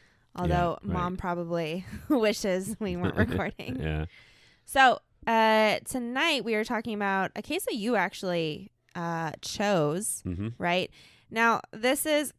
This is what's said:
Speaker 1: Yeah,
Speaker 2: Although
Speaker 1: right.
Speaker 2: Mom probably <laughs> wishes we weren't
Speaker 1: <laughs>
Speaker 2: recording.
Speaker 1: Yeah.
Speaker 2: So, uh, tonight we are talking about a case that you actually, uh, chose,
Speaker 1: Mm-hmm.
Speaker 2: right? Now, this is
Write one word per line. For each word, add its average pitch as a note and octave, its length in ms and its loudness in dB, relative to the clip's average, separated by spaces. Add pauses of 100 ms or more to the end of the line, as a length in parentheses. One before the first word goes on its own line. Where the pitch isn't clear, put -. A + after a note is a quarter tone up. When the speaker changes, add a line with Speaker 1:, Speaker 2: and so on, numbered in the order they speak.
(360)
Speaker 1:
Yeah, F3+ 60 -6
Speaker 2:
Although F3 400 2
Speaker 1:
right. G3 100 -6
Speaker 2:
Mom F3+ 240 -2
probably E3+ 680 -4 (120)
<laughs> - 120 -10
wishes G#3 720 0
we F#3 180 -4
weren't F3+ 200 -2
Speaker 1:
<laughs> - 140 4
Speaker 2:
recording. - 500 -6
Speaker 1:
Yeah. D#2 240 -2 (640)
Speaker 2:
So, C4 320 6 (280)
uh, A3 600 4
tonight B3+ 580 -2
we A3 100 -2
are G#3+ 100 0
talking A3 300 -4
about G3 420 0
a G#3 60 -6
case D#4+ 220 -4
that A4 100 -4
you A3+ 220 0
actually, F3 760 -2 (240)
uh, E3 360 -4 (120)
chose, G3 840 0
Speaker 1:
Mm-hmm. F#2 220 -4 (100)
Speaker 2:
right? F3 320 0 (400)
Now, A3+ 300 2 (120)
this B3 340 0
is D4+ 320 0